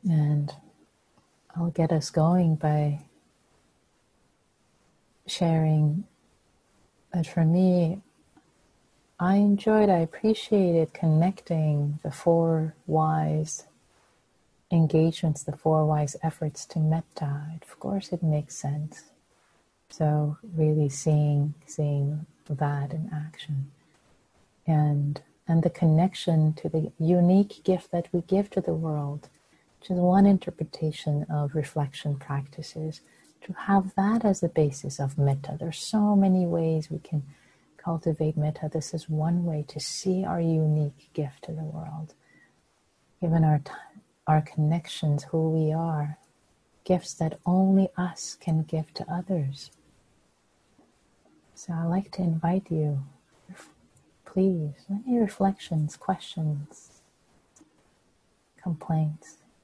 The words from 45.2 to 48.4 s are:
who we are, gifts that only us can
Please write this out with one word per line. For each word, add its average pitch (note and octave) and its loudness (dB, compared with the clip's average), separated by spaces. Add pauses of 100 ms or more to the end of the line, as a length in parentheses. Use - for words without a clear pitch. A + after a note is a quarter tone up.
who D#3+ -2
we D#3 0
are, D#3 -4 (640)
gifts - -2
that D#3+ -4
only F#3+ 4
us - -8
can D#3+ -2